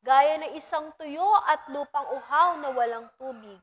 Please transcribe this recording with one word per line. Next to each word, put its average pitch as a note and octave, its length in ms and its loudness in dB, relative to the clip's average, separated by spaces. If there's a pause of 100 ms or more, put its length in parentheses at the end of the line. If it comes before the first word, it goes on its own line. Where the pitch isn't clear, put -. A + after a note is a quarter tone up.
gaya C#4+ 320 6
ng D4+ 160 -10
isang D#4 400 -8
tuyo D#4 320 -4 (240)
at D4+ 160 0
lupang C#4 480 -6
uhaw E4 480 0
na C4+ 80 -6
walang A#3 480 -4
tubig. A3 440 -16